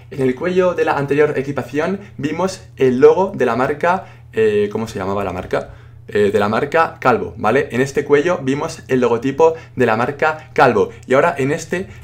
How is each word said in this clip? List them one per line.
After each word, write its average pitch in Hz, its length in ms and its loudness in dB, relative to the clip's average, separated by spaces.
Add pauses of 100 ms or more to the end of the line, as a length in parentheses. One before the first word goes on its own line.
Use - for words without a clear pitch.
en - 120 -8
el 127 120 2
cuello 180 400 0
de 160 120 0
la 147 120 0
anterior 143 400 0
equipación 143 640 -4 (180)
vimos 165 460 -4 (140)
el 127 220 2
logo 165 360 4
de 131 100 0
la 117 100 0
marca, 147 500 -2 (280)
eh, 104 380 2
¿cómo 110 160 -6
se - 100 -12
llamaba 98 260 -4
la 92 100 -4
marca? 95 420 -6 (360)
Eh, 104 200 2
de 107 80 2
la 104 100 2
marca 147 500 0
Calvo, 95 380 0
¿vale? 117 320 0
En 120 120 0
este 139 220 -2
cuello 151 380 2
vimos 143 460 -4
el 131 120 0
logotipo 135 540 2 (220)
de 123 100 2
la 110 100 2
marca 143 580 -2
Calvo 110 360 4 (160)
y 139 80 -2
ahora 165 240 4
en 135 140 -2
este 175 340 -6 (180)